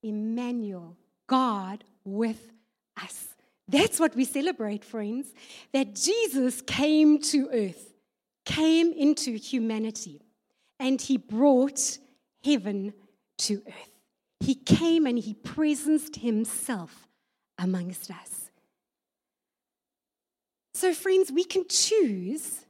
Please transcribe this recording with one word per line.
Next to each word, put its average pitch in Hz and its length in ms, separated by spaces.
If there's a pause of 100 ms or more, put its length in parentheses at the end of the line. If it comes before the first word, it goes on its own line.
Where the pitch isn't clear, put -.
Emmanuel, 214 920 (320)
God 208 560 (200)
with 220 460 (500)
us. - 280 (400)
That's 311 320
what 320 160
we 254 80
celebrate, 240 600
friends, 226 480 (400)
that 262 220
Jesus 277 680
came 302 600
to 294 300
earth, 208 440 (500)
came 320 480
into 285 460
humanity, 220 840 (600)
and 262 200
he 269 160
brought 269 840 (460)
heaven 202 480 (460)
to 202 300
earth. - 220 (500)
He - 160
came 330 500
and 240 100
he 214 180
presenced 302 840
himself 220 880 (500)
amongst 180 540
us. - 400 (2250)
So, 359 180
friends, 381 380
we 320 140
can 370 240
choose 240 1000